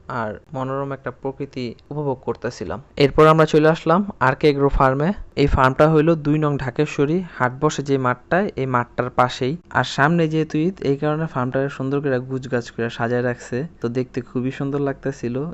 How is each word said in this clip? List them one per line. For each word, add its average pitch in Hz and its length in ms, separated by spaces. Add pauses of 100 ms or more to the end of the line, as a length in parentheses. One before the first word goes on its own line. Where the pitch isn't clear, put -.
আর 113 320 (140)
মনোরম 135 380
একটা 131 180
প্রকৃতি 131 640 (160)
উপভোগ 143 320
করতেছিলাম। 120 600 (140)
এরপর 151 300
আমরা 160 200
চলে 156 220
আসলাম 170 420 (100)
আর 131 140
কে 151 140
এগ্রো 139 200
ফার্মে। 139 440 (240)
এই 143 100
ফার্মটা 143 460
হইল 160 220
দুই 147 240
নং 147 180
ঢাকেশ্বরী 147 640 (160)
হাট 127 220
বসে 151 220
যে 139 160
মাঠটায়, 135 580
এই 131 100
মাঠটার 123 440
পাশেই। 127 460 (140)
আর 127 140
সামনে 160 440
যেহেতু 156 300
ঈদ, 175 220
এই 139 160
কারণে 151 300
ফার্মটা 135 420
সুন্দর 139 320
করে 139 180
গুছগাছ 127 520
করে 117 200
সাজায় 123 320
রাখছে, 123 440 (140)
তো 120 80
দেখতে 123 320
খুবই 127 300
সুন্দর 139 300
লাগতেছিল। 135 720